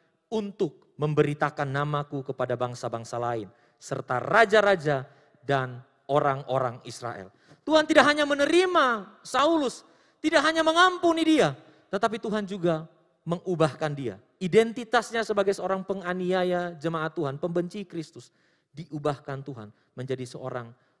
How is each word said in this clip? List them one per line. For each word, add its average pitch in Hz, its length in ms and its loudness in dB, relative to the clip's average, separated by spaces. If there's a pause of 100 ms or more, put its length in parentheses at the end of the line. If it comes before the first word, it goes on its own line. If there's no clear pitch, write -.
(320)
untuk 202 560 -4 (100)
memberitakan 147 720 0
namaku 143 560 -4
kepada 123 320 -4
bangsa-bangsa 120 640 -6
lain, 120 240 -4 (320)
serta - 400 -6
raja-raja 196 880 4 (400)
dan 131 320 -2 (320)
orang-orang 135 800 0
Israel.'" 113 400 -12 (320)
Tuhan 302 240 2
tidak 302 240 6
hanya 294 160 2
menerima 285 800 2 (160)
Saulus, 285 640 0 (320)
tidak 311 240 2
hanya 277 240 2
mengampuni 339 560 4
dia, 285 320 4 (400)
tetapi 196 240 -2
Tuhan 208 320 -4
juga 165 400 -2 (320)
mengubahkan 160 720 0
dia. 123 240 -8 (240)
Identitasnya 226 800 2
sebagai 202 320 0
seorang 190 320 -4
penganiaya 180 960 -2
jemaat 160 320 -4
Tuhan, 139 240 -4
pembenci 180 480 -4
Kristus, 156 480 -14 (400)
diubahkan 147 720 -8
Tuhan 113 240 -12 (240)
menjadi 127 320 -6
seorang 120 480 -10 (280)